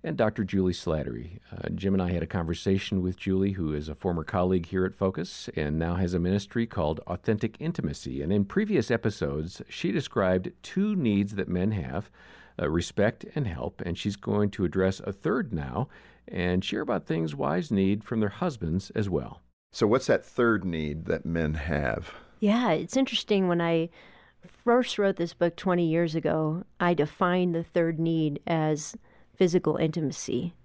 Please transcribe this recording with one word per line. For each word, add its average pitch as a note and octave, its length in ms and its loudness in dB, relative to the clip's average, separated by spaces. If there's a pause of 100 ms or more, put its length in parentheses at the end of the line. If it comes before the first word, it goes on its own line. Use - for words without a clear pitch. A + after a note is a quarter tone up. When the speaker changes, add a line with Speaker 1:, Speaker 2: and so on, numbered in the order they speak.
Speaker 1:
and E3 120 -4
Doctor G#2+ 280 2
Julie F#2 280 2
Slattery. D2 680 -4 (100)
Uh, - 240 -8
Jim G2 180 0
and F#2+ 80 2
I F2+ 120 0
had E2 100 0
a D#2+ 40 -2
conversation F#2 760 0
with F#2 140 -2
Julie, F#2+ 380 0
who D#2 200 -2
is D2+ 140 -6
a D2+ 80 -10
former E2+ 260 -2
colleague F2+ 440 0
here F#2 180 0
at F#2+ 100 -2
Focus G2+ 640 -4
and D2+ 200 0
now E2+ 200 0
has F#2 180 0
a F2 60 2
ministry G2+ 480 0
called D#2+ 400 -2
Authentic G#2+ 500 -2
Intimacy. C#3+ 640 -6
And D#3 100 0
in G#2 120 4
previous G3 480 0
episodes, D#2+ 760 -2
she - 220 -4
described F#2 600 2 (100)
two G#3 320 0
needs G#2 400 2
that G2 140 -4
men F2+ 240 0
have, D#2+ 380 -6 (520)
uh, D2+ 80 2
respect G2 540 0 (100)
and C#3 140 -2
help, D2 360 -6
and E2+ 140 -4
she's G#2 160 -2
going G#2 360 0
to G2+ 140 -2
address F#2+ 360 2
a G2+ 120 -6
third E3 400 -2
now D2+ 360 -4 (400)
and F2+ 360 0
share - 180 -2
about G3+ 260 -2
things D#3+ 260 -2
wives D3+ 380 -2
need G2 320 2
from A2+ 160 -2
their G#2 80 2
husbands G2 680 -4
as G#2 160 0
well. C#2+ 320 -4 (300)
Speaker 2:
So A2+ 160 2
what's C3 180 2
that - 180 2
third A2+ 400 2
need D#2+ 420 -2
that E2 200 -2
men D#2+ 280 0
have? D2 600 -2 (240)
Speaker 3:
Yeah, A3 320 2
it's E3+ 260 -2
interesting. G3+ 520 2
When E3+ 120 2
I E3+ 280 2 (760)
first A#3+ 340 4
wrote G3 180 4
this E3+ 180 -2
book E3+ 220 2
twenty F3 300 2
years D#3+ 280 2
ago, D#3 500 0 (140)
I F3 160 4
defined F3 600 2
the E3 100 -2
third E3 340 0
need D#3+ 480 0
as D#3 500 0 (380)
physical F3 420 2
intimacy D#3 760 -2 (100)